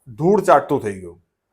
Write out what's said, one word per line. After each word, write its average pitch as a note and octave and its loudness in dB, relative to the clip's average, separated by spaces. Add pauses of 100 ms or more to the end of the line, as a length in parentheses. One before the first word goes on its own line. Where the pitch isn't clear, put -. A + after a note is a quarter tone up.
(180)
ધૂળ F#3 2
ચાટતું F3 2
થઈ G2+ -8
ગયું. F2 -18 (300)